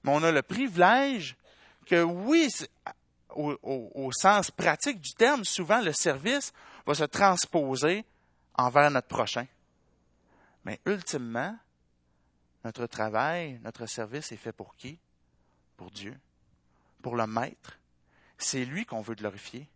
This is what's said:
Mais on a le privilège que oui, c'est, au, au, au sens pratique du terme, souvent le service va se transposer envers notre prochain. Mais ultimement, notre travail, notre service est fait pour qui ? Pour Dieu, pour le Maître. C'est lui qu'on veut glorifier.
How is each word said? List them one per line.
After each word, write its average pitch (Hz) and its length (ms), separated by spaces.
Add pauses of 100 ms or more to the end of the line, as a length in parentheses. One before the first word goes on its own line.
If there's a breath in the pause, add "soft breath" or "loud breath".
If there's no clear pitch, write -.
Mais 135 100
on 151 100
a 165 80
le 143 100
privilège 214 920 (500 soft breath)
que 170 160
oui, 214 480
c'est, - 200 (600)
au, 147 340
au, 120 300
au 135 180
sens 196 400
pratique 175 500
du - 120
terme, 247 300
souvent 196 380
le 160 120
service 180 600 (320 loud breath)
va 147 80
se 147 100
transposer 165 1000 (500)
envers 135 360
notre 131 160
prochain. 120 380 (1160 soft breath)
Mais - 220
ultimement, 160 720 (1040)
notre 117 240
travail, 127 760
notre 113 220
service 117 460
est 110 60
fait 113 140
pour - 240
qui ? 147 220 (800)
Pour 87 140
Dieu, 104 260 (840)
pour 120 140
le 113 100
Maître. - 540 (580 soft breath)
C'est 127 280
lui 165 200
qu'on 110 160
veut 110 140
glorifier. 104 600